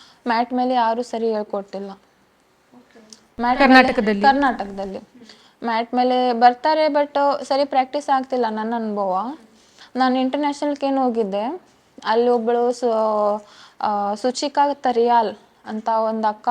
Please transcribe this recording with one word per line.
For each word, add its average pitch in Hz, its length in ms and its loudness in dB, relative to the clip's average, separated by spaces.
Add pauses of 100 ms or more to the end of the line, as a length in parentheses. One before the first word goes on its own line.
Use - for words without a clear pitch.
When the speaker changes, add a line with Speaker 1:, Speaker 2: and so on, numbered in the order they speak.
(280)
Speaker 1:
ಮ್ಯಾಟ್ 240 260 -2
ಮೇಲೆ 254 200 -2
ಯಾರೂ 226 280 0
ಸರಿ 226 280 -4
ಹೇಳ್ಕೊಡ್ತಿಲ್ಲ. 202 600 -6
ಮ್ಯಾಟ್ - 1500 -20
ಮೇಲೆ 240 180 0
Speaker 2:
ಕರ್ನಾಟಕದಲ್ಲಿ? 254 640 6
Speaker 1:
ಕರ್ನಾಟಕದಲ್ಲಿ. 202 800 0 (640)
ಮ್ಯಾಟ್ 233 300 -4
ಮೇಲೆ 254 400 2
ಬರ್ತಾರೆ, 247 520 2
but 294 320 0 (280)
ಸರಿ 277 200 0
ಪ್ರಾಕ್ಟೀಸ್ 277 440 -2
ಆಗ್ತಿಲ್ಲ 262 400 0
ನನ್ನ 220 260 -4
ಅನುಭವ. 208 600 -4 (600)
ನಾನು 254 240 0
ಇಂಟರ್‌ನ್ಯಾಷನಲ್‌ಗೆ 285 680 -2
ಏನು 269 160 0
ಹೋಗಿದ್ದೆ, 226 580 -4 (440)
ಅಲ್ಲಿ 233 240 2
ಒಬ್ಬಳು 240 420 0
ಸು-, 214 720 -2 (380)
ಆ, 202 340 -2
ಸುಚಿಕಾ 285 580 -2
ತರಿಯಾಲ್ 233 640 2 (300)
ಅಂತ 220 240 -8
ಒಂದು 220 380 0
ಅಕ್ಕ, 214 240 -2